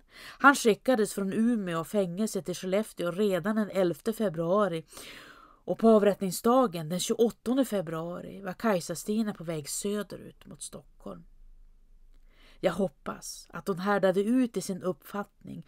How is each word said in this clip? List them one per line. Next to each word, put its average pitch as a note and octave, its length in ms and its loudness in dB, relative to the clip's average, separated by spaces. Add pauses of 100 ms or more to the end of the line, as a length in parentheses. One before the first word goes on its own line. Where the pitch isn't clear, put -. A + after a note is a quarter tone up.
(160)
Han - 400 6
skickades A3 580 4
från G3 200 -4
Umeå G3+ 500 0
fängelse F#3+ 580 -2
till F3+ 140 -6
Skellefteå F#3 560 -2
redan F#3+ 440 0
den G#3+ 140 0
elfte F#3 440 0
februari, E3+ 720 0 (800)
och F3+ 140 -2
på A3+ 100 6
avrättningsdagen G3+ 1000 4
den F3+ 100 -2
tjugoåttonde A#3 680 0
februari F3 760 -6
var F#3+ 120 -8
Kajsa F#3 420 -2
Stina G#3+ 380 -2
på - 100 -12
väg D#3 260 -8
söderut - 760 -8
mot - 160 -18
Stockholm. - 640 -16 (1300)
Jag F3+ 140 2
hoppas - 760 -6
att - 180 -12
hon F3+ 120 -2
härdade G3 440 2
ut A#3+ 340 0
i F#3 40 -4
sin F#3 220 -8
uppfattning - 840 -8